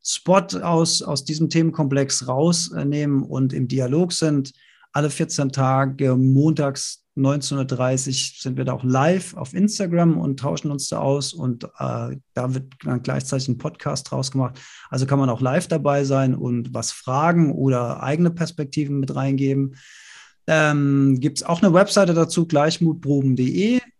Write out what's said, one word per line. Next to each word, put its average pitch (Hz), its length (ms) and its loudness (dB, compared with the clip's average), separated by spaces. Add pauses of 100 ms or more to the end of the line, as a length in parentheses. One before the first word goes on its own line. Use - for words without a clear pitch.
Spot 190 420 2 (140)
aus, 165 400 0
aus 139 240 -4
diesem 156 240 -2
Themenkomplex 139 760 0
rausnehmen 147 960 0
und 131 280 -2
im 131 160 -4
Dialog 135 460 0
sind. 147 400 0 (400)
Alle 143 160 0
vierzehn 147 420 -2
Tage 135 640 2
montags 139 840 2 (140)
neunzehn 139 440 0
Uhr 135 80 -2
dreißig 131 760 -2
sind 131 140 -6
wir 131 80 -4
da 127 80 -2
auch 131 140 -6
live 151 500 0
auf - 180 -10
Instagram 170 640 2
und 139 220 -2
tauschen 151 320 -4
uns 143 160 -6
da - 120 -6
aus. 139 340 0
Und, 127 320 -6
äh, 127 500 -8 (180)
da 127 200 -4
wird 131 180 -8 (140)
dann 127 180 -4
gleichzeitig 135 460 -4
ein 120 80 -2
Podcast - 520 -8
draus 131 220 -6
gemacht. 127 260 -4 (320)
Also 131 160 -2
kann 139 140 2
man 135 100 2
auch 117 120 -2
live 139 260 0
dabei 143 380 0
sein 135 280 2
und 127 400 -4
was 117 200 -6
fragen 156 580 2
oder 123 500 0
eigene 156 300 0
Perspektiven 147 680 -4
mit 135 120 -4
reingeben. 135 640 0 (720)
Ähm, 143 720 4
gibt's - 240 -2
auch 170 180 0
eine 190 120 6
Webseite 190 400 6
dazu, 165 340 2
gleichmutproben 147 880 2
punkt 120 40 -2
de. 214 420 0 (180)